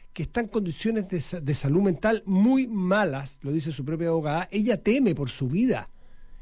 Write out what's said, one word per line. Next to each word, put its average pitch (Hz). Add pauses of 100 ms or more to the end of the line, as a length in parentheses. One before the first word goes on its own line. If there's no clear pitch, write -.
(120)
que 165
está -
en 233
condiciones 214
de 180
sa-, 175
de 143
salud 143
mental 214
muy 240
malas, 185
lo 139
dice 156
su 135
propia 160
abogada, 165
ella 214
teme 226
por 135
su -
vida. 170 (540)